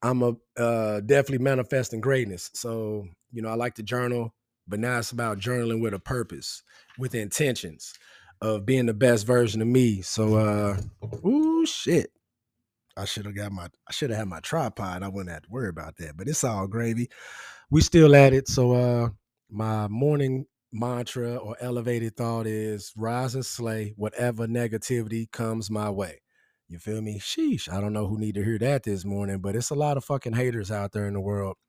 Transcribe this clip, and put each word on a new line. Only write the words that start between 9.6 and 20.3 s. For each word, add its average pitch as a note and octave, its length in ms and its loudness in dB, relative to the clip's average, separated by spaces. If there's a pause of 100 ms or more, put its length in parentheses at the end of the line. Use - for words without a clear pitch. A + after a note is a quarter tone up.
of A2+ 60 2
me. A#2+ 340 4
So, G#2+ 320 2
uh, G#2 420 2 (480)
ooh, D#4 420 4
shit. - 440 0 (880)
I G2+ 80 -8
shoulda G2+ 280 -8
got G2+ 200 -8
my, F2 160 -10 (180)
I - 60 -12
shoulda A#2+ 240 -2
had G#2+ 100 -4
my F2+ 140 -8
tripod. G2 640 -4
I G2 40 -6
wouldn't F#2+ 220 -8
have D#2+ 120 -10
to - 80 -20
worry A#2 180 -6
about D#2+ 300 -12
that, D#2 180 -12
but F#2 100 -8
it's D3+ 160 -2
all G#2 240 -2
gravy. A#2 420 -4 (640)
We D3+ 120 6
still D#3 340 10
at C#3 160 12
it. C3+ 160 2
So, B2 240 4
uh, A#2+ 360 2 (400)
my A2 380 -4
morning C3 600 0 (260)